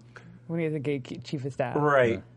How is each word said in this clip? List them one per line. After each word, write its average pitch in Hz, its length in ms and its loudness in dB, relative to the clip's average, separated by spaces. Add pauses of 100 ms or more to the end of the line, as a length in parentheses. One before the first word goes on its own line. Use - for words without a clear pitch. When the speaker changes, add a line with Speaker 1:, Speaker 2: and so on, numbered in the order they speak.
(480)
Speaker 1:
When 170 140 -4
he's 156 120 0
a 156 60 -4
gay 143 200 -2
ki-, - 180 -10
chief 131 280 -6
of 139 80 -6
staff. 123 220 -2
Speaker 2:
right? 139 380 4
Speaker 3:
Yeah. 98 60 -4 (180)